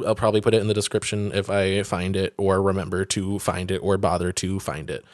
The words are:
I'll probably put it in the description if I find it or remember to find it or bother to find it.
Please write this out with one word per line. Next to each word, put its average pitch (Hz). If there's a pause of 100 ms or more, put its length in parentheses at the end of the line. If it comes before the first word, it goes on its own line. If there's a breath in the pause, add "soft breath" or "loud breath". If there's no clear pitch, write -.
I'll 107
probably 107
put 110
it 110
in 104
the 107
description 104
if 98
I 98
find 92
it 95
or 95
remember 95
to 98
find 92
it 95
or 95
bother 90
to 95
find 76
it. 71 (100)